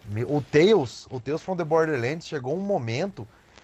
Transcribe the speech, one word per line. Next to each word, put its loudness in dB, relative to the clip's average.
meu, -4
o 0
Tales, 4
o -8
Tales -6
from -6
the -2
Borderlands 0
chegou -4
um -4
momento -4